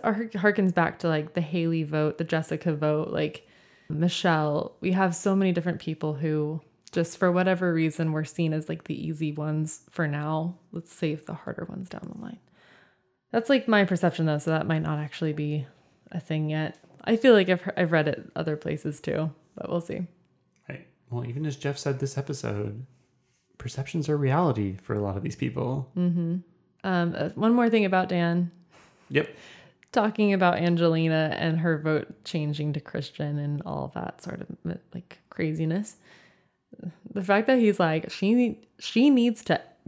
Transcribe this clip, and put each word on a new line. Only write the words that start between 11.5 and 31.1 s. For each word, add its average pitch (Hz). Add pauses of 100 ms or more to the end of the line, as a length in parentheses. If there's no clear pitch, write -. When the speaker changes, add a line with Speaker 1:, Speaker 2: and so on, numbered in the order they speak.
Speaker 1:
ones -
down -
the -
line. - (880)
That's, 226
like, 269
my 208
perception, 175
though, 151
so 147
that 160
might 160
not 156
actually 151
be 151 (460)
a 180
thing 156
yet. 156 (280)
I 226
feel 226
like 190
I've, 185
I've 170
read 151
it -
other 160
places, 147
too, 151 (240)
but -
we'll 170
see. 170 (600)
Speaker 2:
Right. - (200)
Well, 120
even 127
as 143
Jeff 139
said 135
this 139
episode, 110 (760)
perceptions 135
are 151
reality 131
for -
a 104
lot 98
of 98
these -
people. 127
Speaker 1:
Mm-hmm. 175 (440)
Um, 175
uh, -
one 220
more 240
thing 220
about 185
Dan. 175 (600)
Speaker 2:
Yep. 143 (600)
Speaker 1:
Talking 214
about 185
Angelina 160